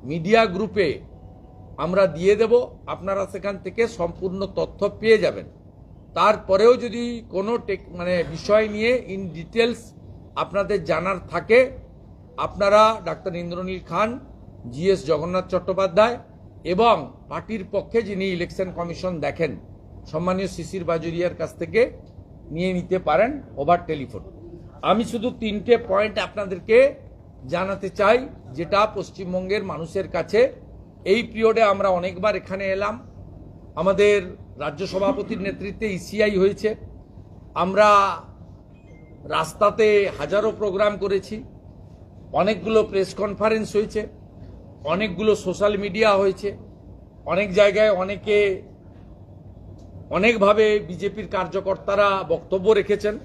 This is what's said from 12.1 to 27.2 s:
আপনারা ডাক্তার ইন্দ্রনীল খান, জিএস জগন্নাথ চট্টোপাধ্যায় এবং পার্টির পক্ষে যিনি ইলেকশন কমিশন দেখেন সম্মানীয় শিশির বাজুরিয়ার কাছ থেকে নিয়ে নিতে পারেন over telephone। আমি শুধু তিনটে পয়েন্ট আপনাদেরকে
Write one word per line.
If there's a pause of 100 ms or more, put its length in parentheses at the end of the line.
আপনারা
ডাক্তার
ইন্দ্রনীল
খান, (500)
জিএস
জগন্নাথ
চট্টোপাধ্যায় (460)
এবং (180)
পার্টির
পক্ষে
যিনি
ইলেকশন
কমিশন
দেখেন (540)
সম্মানীয়
শিশির
বাজুরিয়ার
কাছ
থেকে (600)
নিয়ে
নিতে
পারেন (160)
over (120)
telephone। (560)
আমি
শুধু
তিনটে (100)
পয়েন্ট
আপনাদেরকে (500)